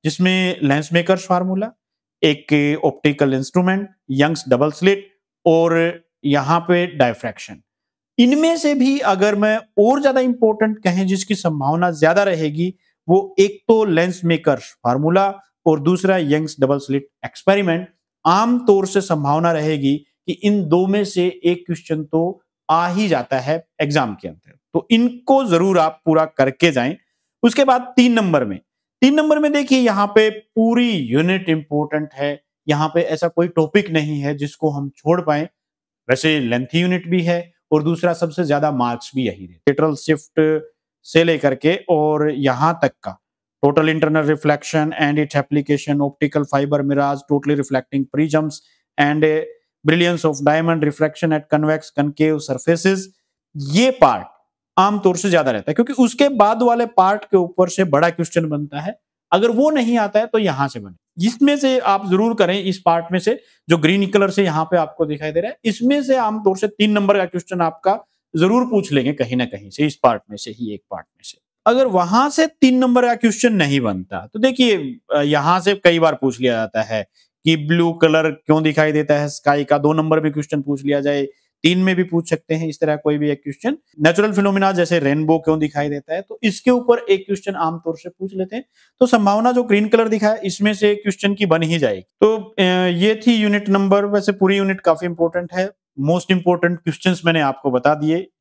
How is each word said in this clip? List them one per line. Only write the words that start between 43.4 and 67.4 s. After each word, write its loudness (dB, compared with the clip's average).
total 2
internal 0
reflection -2
and 0
its -12
application, -2
optical -2
fiber 0
mirage, -2
totally 0
reflecting -4
prisms 0
and 2
brilliance 2
of 0
diamond, 0
refraction -2
at -2
convex 0
concave 0
surfaces, 0
ये 2
पार्ट 2
आमतौर 2
से -2
ज्यादा 2
रहता -4
है -2
क्योंकि 0
उसके 2
बाद 2
वाले 2
पार्ट 0
के 0
ऊपर 2
से -2
बड़ा 2
क्वेश्चन -2
बनता -6
है। -10
अगर 2
वो 2
नहीं 0
आता 0
है -2
तो -2
यहां 0
से -10
बने। -8
इसमें 2
से 0
आप -2
जरूर 2
करें, 0
इस -4
पार्ट 2
में -2
से -2
जो 4
ग्रीन 2
कलर 2
से 0
यहाँ -2
पे 0
आपको -2
दिखाई -6
दे -2
रहा -6
है, -18
इसमें 0
से 2
आमतौर 0
से -2
तीन 0
नंबर 2
का 0
क्वेश्चन -6